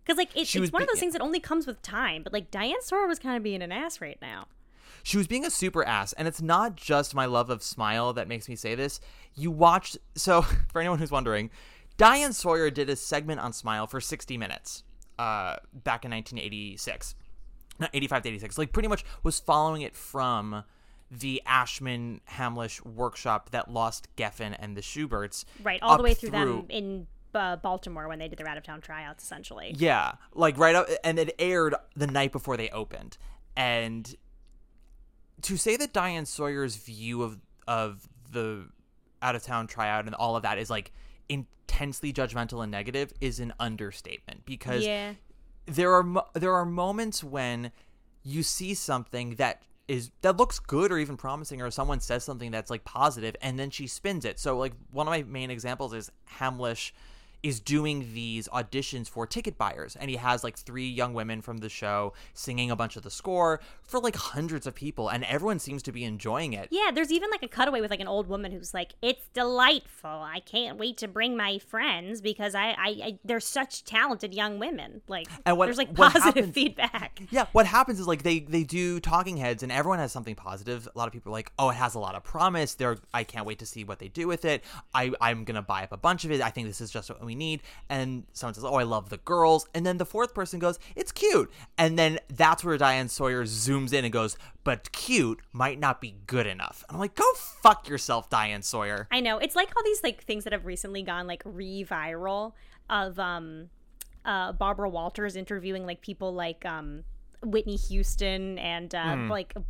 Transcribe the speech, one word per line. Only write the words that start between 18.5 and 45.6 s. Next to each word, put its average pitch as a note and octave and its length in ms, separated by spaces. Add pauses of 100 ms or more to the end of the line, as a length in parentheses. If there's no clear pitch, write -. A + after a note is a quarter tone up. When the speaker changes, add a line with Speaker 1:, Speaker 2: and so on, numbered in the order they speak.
Speaker 2:
Like, D#3 140
pretty - 160
much G#3 160 (180)
was D#3+ 180
following D#3 420
it - 140
from G#2+ 680 (460)
the C3 360
Ashman B2 840
Hamlish A#2 560
workshop A2+ 680
that B2 200
lost A2+ 460
Geffen G#2+ 420
and G2+ 180
the G2+ 60
Schuberts A2+ 640 (160)
Speaker 1:
Right, G3 200
all A3+ 80
the - 40
Speaker 2:
up - 100
Speaker 1:
way A#3+ 100
through A3+ 160
Speaker 2:
through C#3 260
Speaker 1:
them F3 120
in, F3+ 380 (280)
uh, F#3 220
Baltimore F3 520
when D#3+ 100
they D#3+ 100
did - 100
their D#3 100
out-of-town D3+ 340
tryouts, D#3 420
essentially. A2+ 540
Speaker 2:
Yeah, A#2 380 (180)
like, D#3 240
right E3 160
out, F3 160 (120)
and E3 160
it D#3+ 200
aired E3+ 360 (220)
the C#3+ 100
night C#3 260
before C3 260
they A2 120
opened. D#2 460 (400)
And A#2 580 (1300)
to F#3+ 140
say A3 200
that C#4 160
Diane F3 340
Sawyer's C#3 500
view A#2 460
of, A2 160 (280)
of A2 420 (220)
the A2 380 (540)
out-of-town A#2+ 440
tryout G#2+ 400
and A2 80
all A#2 220
of A2 60
that G#2 160
is, A2 100
like, G#2+ 240 (360)
intensely C#3+ 840
judgmental A#2 500
and G#2+ 80
negative A#2+ 500
is B2+ 200
an A#2 200
understatement, G#2+ 840
because B2+ 400
Speaker 1:
Yeah. G#3 300 (520)